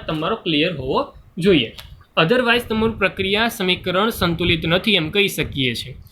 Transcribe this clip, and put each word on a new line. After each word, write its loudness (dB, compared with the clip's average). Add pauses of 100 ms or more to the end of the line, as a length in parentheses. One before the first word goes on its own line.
તમારો -2
ક્લિયર 0
હોવો -2 (380)
જોઈએ. 4 (480)
Otherwise 2
તમારું 0
પ્રક્રિયા 0
સમીકરણ 0
સંતુલિત 0
નથી 2
એમ 2
કહી 2
શકીએ -2
છીએ. -10 (160)